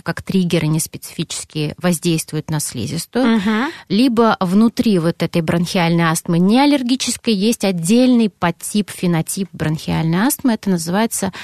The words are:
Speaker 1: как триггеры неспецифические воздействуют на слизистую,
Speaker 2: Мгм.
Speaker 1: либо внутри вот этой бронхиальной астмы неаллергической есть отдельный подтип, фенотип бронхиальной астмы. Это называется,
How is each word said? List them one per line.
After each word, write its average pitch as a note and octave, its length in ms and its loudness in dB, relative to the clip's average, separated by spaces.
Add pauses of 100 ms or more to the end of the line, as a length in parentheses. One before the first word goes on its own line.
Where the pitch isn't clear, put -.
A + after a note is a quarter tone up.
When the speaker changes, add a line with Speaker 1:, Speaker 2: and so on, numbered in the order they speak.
Speaker 1:
как - 180 -6
триггеры E3+ 460 0
неспецифические - 1080 -6
воздействуют D#3+ 720 -2
на D#3 120 -2
слизистую, G3 760 -2
Speaker 2:
Мгм. A3 340 -2 (180)
Speaker 1:
либо A3+ 500 2
внутри G#3 600 2
вот E3 220 -2
этой E3+ 200 0
бронхиальной E3+ 640 0
астмы E3+ 340 0
неаллергической B3 920 2
есть G#3 320 0
отдельный A3 640 4
подтип, - 600 -4
фенотип F3 600 -2
бронхиальной D#3+ 680 -2
астмы. B3 340 0
Это A3 160 -4
называется, F#3 640 -2 (100)